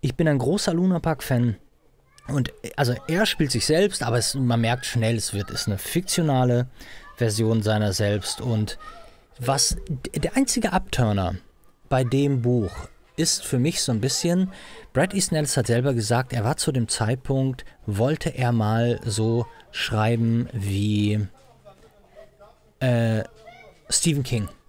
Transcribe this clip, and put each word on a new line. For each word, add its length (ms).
Ich 140
bin 120
ein 100
großer 360
Luna 260
Park-Fan 580
und, 260
also 200
er 180
spielt 260
sich 140
selbst, 380
aber 140
es, 180
man 260
merkt 240
schnell, 300
es 180
wird, 180
ist 160
eine 100
fiktionale 880
Version 440
seiner 320
selbst. 480
Und 360
was, 360
d-, 320
der 180
einzige 360
Abturner 600
bei 160
dem 380
Buch 300
ist 300
für 140
mich 220
so 120
ein 80
bisschen, 500
Bret 220
Easton 240
Ellis 180
hat 120
selber 260
gesagt, 400
er 100
war 140
zu 160
dem 160
Zeitpunkt, 760
wollte 460
er 200
mal 540
so 400
schreiben 800
wie, 760
äh, 440
Stephen 340
King. 260